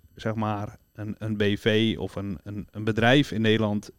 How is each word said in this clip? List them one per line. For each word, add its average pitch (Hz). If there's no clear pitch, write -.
zeg 110
maar, 107
een, 104
een 107
B 107
V 110
of -
een, 98
een, 101
een 107
bedrijf 117
in 110
Nederland. 107